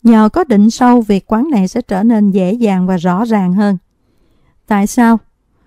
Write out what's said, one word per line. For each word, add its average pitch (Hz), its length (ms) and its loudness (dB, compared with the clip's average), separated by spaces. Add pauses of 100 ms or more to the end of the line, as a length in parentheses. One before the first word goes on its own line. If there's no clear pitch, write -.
Nhờ 220 300 4
có 359 120 -2
định 220 260 2
sâu, 247 300 2
việc 202 320 -4
quán 247 180 -4
này 196 180 -2
sẽ 240 140 -6
trở 190 200 -6
nên 214 280 2
dễ 185 220 -2
dàng 196 340 -2
và 185 100 -2
rõ 180 280 -2
ràng 202 280 -2
hơn. 202 240 0 (920)
Tại 202 200 0
sao? 226 320 2 (480)